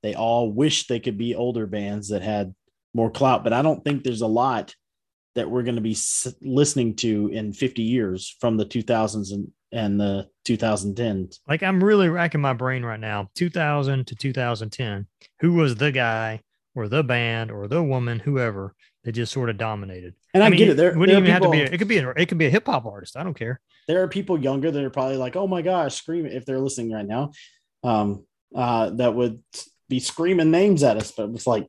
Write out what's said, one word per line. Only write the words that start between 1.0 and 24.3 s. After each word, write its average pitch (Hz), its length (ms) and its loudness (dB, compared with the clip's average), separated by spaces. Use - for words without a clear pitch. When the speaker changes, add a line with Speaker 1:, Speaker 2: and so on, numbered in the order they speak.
Speaker 1:
be 117 180 -4
older 117 320 -2
bands 101 420 -6
that 101 120 -2
had 101 320 -4
more 113 180 0
clout, 156 340 2
but 113 80 2
I 123 80 2
don't 156 220 0
think 143 200 -2
there's 117 180 -4
a 113 60 0
lot 113 480 0
that 117 140 -2
we're 123 140 0
gonna 117 180 -2
be 110 100 -2
s-, - 500 -4
listening 131 560 2
to 107 320 0
in 107 240 -6
fifty 127 300 -2
years 110 580 -2
from 113 160 2
the 104 80 0
two 117 160 -4
thousands 107 500 0
and, 101 200 -8
and 101 280 0
the 98 280 -2
two 117 120 2
thousand 101 380 -2
tens. 104 520 -4
Speaker 2:
Like, 160 160 -2
I'm 190 200 2
really 202 240 6
racking 165 340 0
my 135 120 2
brain 127 300 -4
right 110 160 -8
now, 104 360 -6
two 175 140 -2
thousand 143 580 0
to 120 80 -10
two 135 180 -4
thousand 117 380 -4
ten. 104 360 -6
Who 170 120 4
was 147 220 2
the 143 160 0
guy 113 500 -2
or 113 120 -4
the 139 160 2
band 117 480 -2
or 104 160 -10
the 160 160 0
woman, 123 360 -2
whoever, 113 540 -4
that 117 100 -6
just 117 200 -4
sorta 120 200 -2
dominated? 98 640 -8
Speaker 1:
And 196 100 8
I 220 40 10
Speaker 2:
I - 20 10
mean, 180 100 6
Speaker 1:
get 208 100 8
it. 135 80 4
There, 175 140 6
Speaker 2:
it 165 60 0
wouldn't 185 180 8
Speaker 1:
there - 20 8
are 185 100 6
Speaker 2:
even 170 60 8
have 180 100 4
to 180 60 6
be 156 100 4
Speaker 1:
people 135 120 2
Speaker 2:
a, 175 40 -2
it - 20 -2
could 196 100 0
be 220 100 2
a, 127 140 0
it 175 160 2
could 170 100 -2
be 156 80 4
a 127 60 4
hip 208 160 2
hop 131 180 -2
artist. 101 320 -14
I 151 60 -8
don't 180 100 -6
care. 120 260 -6
Speaker 1:
There 175 140 2
are 185 60 0
people 190 320 -2